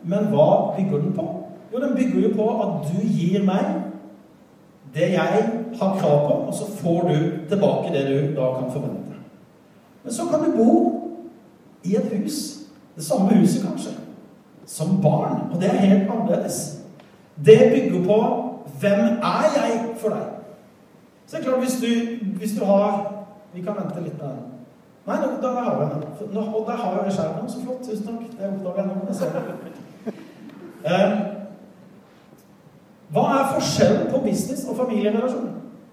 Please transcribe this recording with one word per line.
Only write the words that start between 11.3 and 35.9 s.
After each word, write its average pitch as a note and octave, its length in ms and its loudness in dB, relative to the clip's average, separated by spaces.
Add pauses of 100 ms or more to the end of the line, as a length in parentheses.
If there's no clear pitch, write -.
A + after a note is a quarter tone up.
i G3 120 0
et - 220 0
hus, - 220 -4 (560)
det D3+ 100 -10
samme F#3+ 320 4
huset - 300 4
kanskje, - 240 -6 (760)
som E3+ 360 -2
barn, D3+ 520 0
og F3 80 -2
det G3 80 2
er G3 160 2
helt F#3+ 240 6
annerledes. - 680 -2 (680)
Det A3 140 12 (140)
bygger F3+ 320 2
på, G#3 120 6 (640)
hvem G3+ 200 4 (220)
er - 240 2 (100)
jeg A#3 240 2 (180)
for G#3+ 120 -2
deg? - 160 -4 (1000)
Så - 120 -10
det D#4+ 60 -6
er C4 60 -2
klart, B3+ 100 2
hvis - 220 -2
du, A#3 100 0 (460)
hvis A3 220 -4
du G3 60 -2
har, G3 460 2 (420)
vi F3 80 -12
kan G#3 160 -6
vente F3 240 -6
litt D#3 160 -10
med D3 100 -10
den. A#2 300 -12 (520)
Nei, C4+ 80 -2
nå, C#4+ 100 0 (140)
da, C4 60 -2
der B3 180 -2
har G3+ 140 -2
vi D3 60 0
henne. D3+ 220 -6 (260)
Nå, G#3+ 80 -2 (120)
og A3 140 -2
der - 100 -4
har F#3 260 -4
jeg F#3+ 100 -2
skjermen, E3 360 -4
så B3+ 140 -10
flott. B3+ 220 -8
Tusen G#3+ 200 -8
takk. A3+ 200 -10 (120)
Det G3 120 -6
oppdager F#3+ 320 -6
jeg F#3+ 60 -2
nå, F#3 120 -6
men G3 80 -8
jeg - 80 -6
ser E3+ 180 -4
det. - 360 -8 (1200)
Ehm, F#3+ 260 2 (1900)
hva - 140 2 (140)
er C4+ 180 2
forskjellen - 560 2
på C4 160 0
business - 420 -4
og A3+ 80 -6
familierelasjon? A3 720 0 (440)